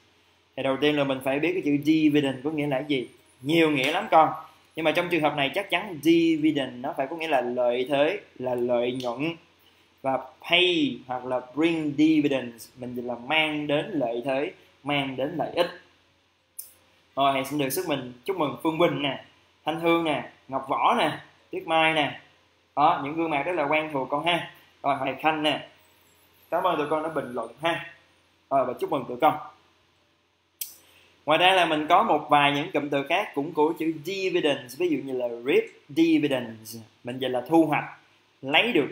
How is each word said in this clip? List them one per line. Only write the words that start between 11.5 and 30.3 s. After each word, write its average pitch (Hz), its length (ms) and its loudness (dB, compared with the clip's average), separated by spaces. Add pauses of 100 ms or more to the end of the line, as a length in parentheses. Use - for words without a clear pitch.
bring 160 420 0
dividends, 143 800 2
mình 123 200 -10
dịch 120 100 -8
là 123 100 -6 (120)
mang 151 400 0
đến 143 240 0
lợi 120 340 -2
thế, 139 260 -2 (320)
mang 135 320 -2
đến 143 220 -4
lợi 135 180 -4
ích. 170 120 0 (1500)
Rồi, 139 180 2
thầy 131 120 -2
xin 147 140 -4
được 135 100 -2
sức 180 180 -6
mình 127 260 -4 (120)
chúc 190 120 -4
mừng 139 260 -2
Phương 160 160 0
Quỳnh 151 220 2
nè, 139 220 -4 (420)
Thanh 160 140 -4
Hương 170 240 2
nè, 139 200 -2 (240)
Ngọc 135 220 -6
Võ 139 300 2
nè, 160 120 2 (400)
Tuyết 175 160 -8
Mai 160 260 2
nè. 147 260 -2 (560)
Đó, 151 280 4
những 143 120 -8
gương 165 140 -2
mặt 143 160 -2
rất 180 100 -2
là 156 80 0
quen 156 300 0
thuộc 131 160 -4
con 147 160 -2
ha. 170 260 0 (320)
Rồi, 139 120 0
Hoài 131 260 -4
Khanh 156 220 0
nè. 147 240 -2 (840)
Cảm 175 120 0
ơn 175 140 0
tụi 151 120 -2
con 156 140 -2
đã 160 60 -6
bình 131 240 -6
luận 117 180 -8 (100)
ha. 165 240 -2 (640)
Rồi, 135 160 0
và 123 140 -4
chúc - 120 -4
mừng 135 160 -2
tụi 123 100 -8
con. 147 160 4 (1900)